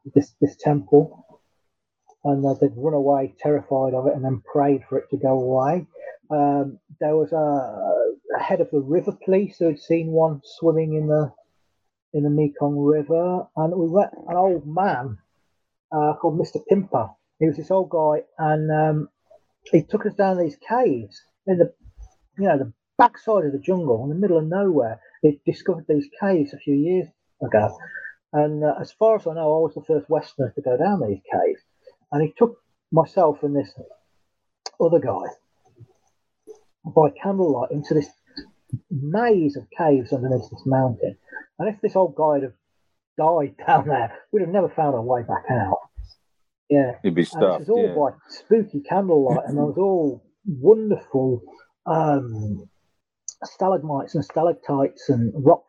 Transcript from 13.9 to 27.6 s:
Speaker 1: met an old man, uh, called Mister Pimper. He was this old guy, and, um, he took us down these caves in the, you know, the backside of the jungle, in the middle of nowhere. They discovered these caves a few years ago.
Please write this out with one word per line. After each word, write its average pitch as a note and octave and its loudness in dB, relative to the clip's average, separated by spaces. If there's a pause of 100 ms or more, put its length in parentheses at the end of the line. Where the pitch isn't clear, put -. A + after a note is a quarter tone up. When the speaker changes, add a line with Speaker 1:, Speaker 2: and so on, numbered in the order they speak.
Speaker 1:
met G3+ 2 (160)
an E3+ -4
old F3+ 0
man, D3+ -4 (720)
uh, D3+ 0
called D#3+ -2
Mister D#3 -4
Pimper. C#3 0 (300)
He D#3 0
was D#3 0
this D#3+ -10
old F#3 0
guy, D#3 0 (160)
and, D#3 0
um, D#3 0 (640)
he D#3+ 4
took - -4
us G3+ -4
down F#3+ 0
these D#3+ -2
caves E3 -2 (260)
in F#3+ 2
the, E3+ 4 (640)
you C#3 0
know, D#3 4
the B2+ -6 (260)
backside - 2
of C#3+ -2
the C#3 -4
jungle, D3 0
in C#3 -6
the D3+ -4
middle F3+ 2
of D#3 0
nowhere. D#3 0 (220)
They D3 4
discovered E3 -4
these D3 0 (120)
caves F3+ 0
a C#3+ -16
few C#3+ -2
years E3 0 (360)
ago. A2 0 (560)